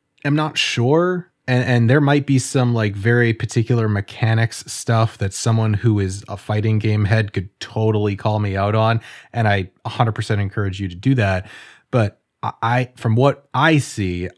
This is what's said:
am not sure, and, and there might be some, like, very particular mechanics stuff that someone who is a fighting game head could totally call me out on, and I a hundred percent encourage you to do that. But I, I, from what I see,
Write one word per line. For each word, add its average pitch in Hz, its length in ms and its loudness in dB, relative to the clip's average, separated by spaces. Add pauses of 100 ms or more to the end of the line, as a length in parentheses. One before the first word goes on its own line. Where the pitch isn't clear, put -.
(240)
am 143 120 2
not 156 200 -2
sure, 170 760 0 (140)
and, 123 180 2
and 120 260 4
there 147 100 6
might 143 240 4
be 135 140 2
some, 123 340 0
like, 110 220 0
very 117 380 2
particular 113 560 0
mechanics 110 800 -2
stuff - 520 -2
that 98 160 -4
someone 110 400 0
who 104 240 2
is 98 300 -4
a 92 80 -10
fighting 107 420 -2
game 107 260 0
head 107 280 0
could 92 160 -6 (120)
totally 107 560 -2
call 107 220 -2
me 101 180 -2
out 101 180 0
on, 110 260 2 (320)
and 113 140 0
I 98 240 0 (140)
a - 40 -6
hundred 113 240 -2
percent 107 280 -2
encourage 98 400 -4
you 98 80 -4
to 87 60 -10
do 131 220 0
that. 95 320 0 (420)
But 110 300 0 (240)
I, - 80 -4 (100)
I, 123 320 -2
from 113 220 0
what 135 360 2
I 156 260 4
see, 90 600 -4